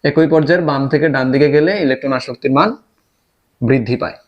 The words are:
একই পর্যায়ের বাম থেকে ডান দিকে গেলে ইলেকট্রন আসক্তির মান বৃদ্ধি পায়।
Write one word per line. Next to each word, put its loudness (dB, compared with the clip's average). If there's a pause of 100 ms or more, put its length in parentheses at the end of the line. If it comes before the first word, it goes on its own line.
একই 2
পর্যায়ের 2
বাম -2 (100)
থেকে 0
ডান 0
দিকে 4
গেলে 2 (120)
ইলেকট্রন -2
আসক্তির -6
মান 2 (920)
বৃদ্ধি 0
পায়। -8 (120)